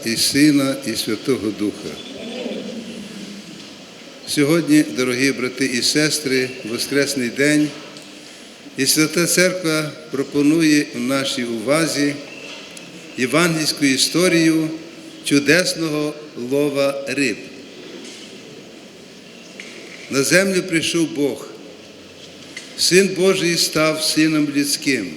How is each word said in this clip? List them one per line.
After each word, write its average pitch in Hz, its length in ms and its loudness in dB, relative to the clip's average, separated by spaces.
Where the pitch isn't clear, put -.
і 113 120 0
Сина, 143 580 4
і 110 80 -2
Святого 107 540 -2
Духа. 95 300 -4
Сьогодні, 151 560 4
дорогі 127 340 2
брати 123 340 -2
і 123 160 0
сестри, 139 680 2
Воскресний 127 600 0
день, 147 380 4
і 135 80 2
Свята 156 400 2
Церква 160 680 2
пропонує 147 760 4
в 120 40 -4
нашій 131 440 0
увазі 139 720 0
євангельську 147 680 2
історію 160 840 4
чудесного 151 880 2
лова 139 560 0
риб. 127 300 0
На 135 140 2
землю 180 380 4
прийшов 160 540 0
Бог. 139 320 -2
Син 185 400 4
Божий 170 400 2
став 156 460 2
Сином 151 520 2
Людським 139 600 0